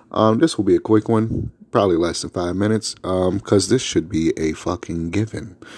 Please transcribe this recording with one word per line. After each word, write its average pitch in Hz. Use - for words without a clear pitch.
Um, 110
this 165
will 104
be -
a -
quick 110
one, 110
probably 101
less 85
than 85
five 90
minutes, 107
um, 92
'cause 98
this 127
should 80
be 80
a 78
fucking 85
given. 107